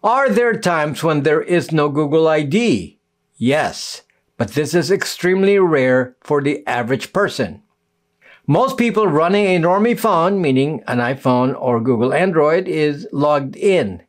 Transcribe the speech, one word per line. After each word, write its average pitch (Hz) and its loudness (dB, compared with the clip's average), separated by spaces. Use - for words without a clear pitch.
Are 254 2
there 233 2
times 156 -2
when 151 0
there 151 2
is 165 -2
no 151 2
Google 156 2
I 156 0
D? 143 -2
Yes, 127 -4
but 104 -4
this 147 -2
is 165 2
extremely 190 0
rare 131 2
for 147 -2
the 139 -4
average 120 -4
person. 135 -4
Most 196 2
people 214 0
running 175 2
a 185 2
normie 202 2
phone, 190 0
meaning 143 0
an 127 -2
iPhone 127 0
or 123 0
Google 120 0
Android, 165 2
is 156 -2
logged 143 0
in. 131 0